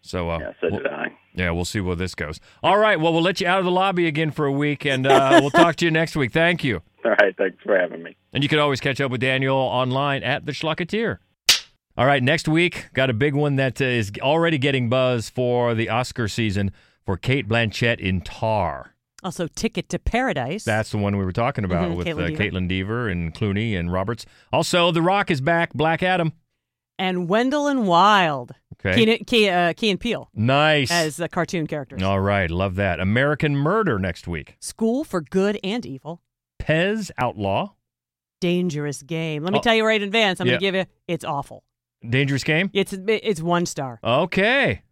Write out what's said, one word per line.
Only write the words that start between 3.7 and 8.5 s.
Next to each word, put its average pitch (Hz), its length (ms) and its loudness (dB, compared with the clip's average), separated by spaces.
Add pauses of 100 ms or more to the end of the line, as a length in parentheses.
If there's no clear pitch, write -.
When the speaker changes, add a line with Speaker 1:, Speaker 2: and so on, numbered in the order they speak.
Speaker 1:
lobby 180 360 2
again 156 240 -2
for 151 140 -2
a 139 60 0
week, 143 340 -2
and, 135 200 0
uh, 139 360 6
we'll 143 100 0
talk 330 260 4
to - 80 0
you 165 60 2
next 160 240 0
week. 135 160 0
Thank 165 320 2
you. 110 180 0 (240)
Speaker 2:
All 113 60 2
right, 101 260 4
thanks 95 260 -2
for 101 140 2
having 85 240 -2
me. 85 140 -16 (180)
Speaker 1:
And 127 80 0
you 143 80 0
can 151 100 2